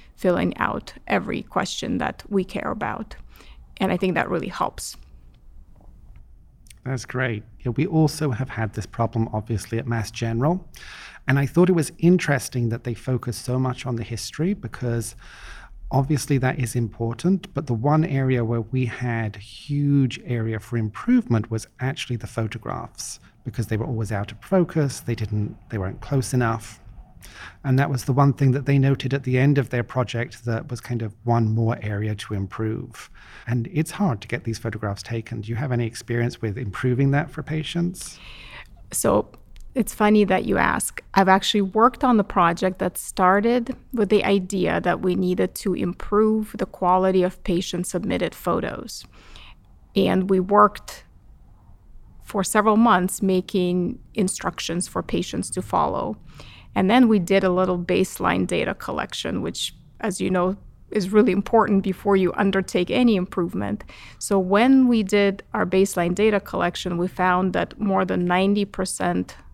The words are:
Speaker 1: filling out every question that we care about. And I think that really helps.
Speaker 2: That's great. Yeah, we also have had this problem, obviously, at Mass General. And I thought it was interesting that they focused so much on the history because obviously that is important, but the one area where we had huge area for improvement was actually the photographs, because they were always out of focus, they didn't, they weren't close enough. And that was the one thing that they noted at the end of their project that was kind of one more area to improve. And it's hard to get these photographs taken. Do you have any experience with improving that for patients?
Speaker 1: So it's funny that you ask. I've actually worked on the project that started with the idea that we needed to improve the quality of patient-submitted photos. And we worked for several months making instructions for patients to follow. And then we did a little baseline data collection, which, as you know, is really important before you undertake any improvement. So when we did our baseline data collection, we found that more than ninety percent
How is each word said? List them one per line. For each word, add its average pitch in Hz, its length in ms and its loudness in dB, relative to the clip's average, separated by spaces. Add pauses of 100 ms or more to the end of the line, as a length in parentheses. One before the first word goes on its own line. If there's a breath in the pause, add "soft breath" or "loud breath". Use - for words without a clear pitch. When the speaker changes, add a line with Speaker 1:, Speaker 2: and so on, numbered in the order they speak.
(160 soft breath)
Speaker 1:
filling 180 420 0
out - 360 -4 (120)
every 202 380 -2
question - 560 -4
that - 280 -6
we 196 160 0
care - 280 -6
about. - 440 -8 (640 soft breath)
And 190 140 0
I 180 60 0
think 185 180 0
that - 160 -2
really 165 160 -4
helps. - 500 -6 (1900)
Speaker 2:
That's 127 220 -6
great. 120 380 -4 (200)
Yeah, 123 100 -4
we 143 120 0
also 156 460 2
have 123 180 -4
had 110 240 -4
this 104 140 -6
problem, 113 440 0
obviously, 107 460 -4
at 123 80 -4
Mass 117 240 -2
General. 120 580 -2 (600 loud breath)
And 135 100 4
I 139 80 2
thought 175 240 4
it 190 40 6
was 165 260 0
interesting 143 720 2
that 117 140 -4
they 120 120 -6
focused 120 500 -4
so 123 140 -2
much 131 260 -4
on 127 100 -4
the 117 80 -4
history 160 520 -4
because 120 600 -4 (800 loud breath)
obviously 135 440 0
that 127 200 0
is 123 160 -4
important, 117 800 -2
but 156 140 -6
the 123 60 -2
one 147 320 2
area 131 400 0
where 117 160 -2
we 127 240 -2
had 113 500 -4
huge 143 880 0
area 113 340 -2
for 117 200 -4
improvement 113 720 2
was 110 160 -4 (140)
actually 131 340 -4
the 104 120 -8
photographs, - 920 -8 (240 soft breath)
because - 240 -6
they 113 80 -2
were 107 100 -2
always 113 240 -4
out 104 220 -4
of - 100 -16
focus, 165 600 0
they 120 140 -4
didn't, 104 380 -4 (160)
they 110 80 -6
weren't 95 220 -4
close - 340 -2
enough. 117 460 -2 (840 loud breath)
And 131 120 4
that 139 120 2
was 131 160 -2
the 135 80 0
one 139 180 6
thing 135 200 4
that 131 140 -2
they 139 140 4
noted 135 340 2
at 139 100 -2
the 127 140 0
end 139 200 4
of 127 120 0
their 120 140 -2
project 117 600 -4
that 113 260 -4
was 120 80 -6
kind 120 220 -6
of 107 120 -6 (120)
one 117 280 4
more 113 280 0
area 107 340 -4
to 104 200 -8
improve. 110 720 -6 (360 loud breath)
And 120 280 -2
it's 160 180 0
hard 151 300 -2
to - 80 -18
get - 160 -6
these 113 120 -4
photographs 107 460 -6
taken. 113 380 -8
Do 104 80 -10
you 117 60 -4
have 127 180 -4
any 120 120 0
experience 120 560 -4
with 104 160 -4
improving 127 540 0
that 143 180 0
for 151 140 -10
patients? 170 720 -6 (760 loud breath)
Speaker 1:
So - 380 0 (440)
it's 240 200 -2
funny 214 320 6
that 185 180 2
you 202 140 0
ask. - 440 0 (120)
I've 190 160 6
actually 196 320 4
worked 220 420 2
on 247 140 6
the 202 80 4
project 180 540 2
that 185 180 -2
started 226 760 2 (200)
with 208 160 0
the 208 160 6
idea 180 560 2
that 175 200 0
we 185 140 0
needed 180 400 0
to 190 180 -2
improve 214 840 0
the 196 80 -2
quality 185 580 2
of 185 220 -2
patient-submitted 175 920 -2
photos. - 720 -6 (880 loud breath)
And 185 340 2
we 190 120 4
worked 202 640 2 (1160)
for 202 200 -2
several 214 320 4
months 202 460 4
making 180 800 0 (140)
instructions - 760 -2
for 180 120 -4
patients - 500 -4
to 180 100 -6
follow. 180 560 -2 (580 loud breath)
And 190 140 2
then 240 180 6
we 220 120 6
did 190 260 2
a 185 40 4
little 180 300 2
baseline 180 640 0
data - 280 -2
collection, - 680 -6
which, - 320 -8 (280)
as 202 180 -4
you 190 100 -2
know, 185 280 0 (320)
is 190 220 -2
really 214 200 6
important 202 520 4
before 196 340 2
you 185 180 2
undertake 190 560 0
any 240 240 4
improvement. 185 720 -2 (340 loud breath)
So - 180 0
when 240 520 6
we 226 140 4
did 202 400 2 (100)
our 208 120 2
baseline 180 480 2
data 208 280 4
collection, 175 560 -2
we 175 100 0
found 185 460 2
that 175 260 -2
more 190 240 2
than 180 220 0
ninety 196 400 2
percent 185 720 -4 (160)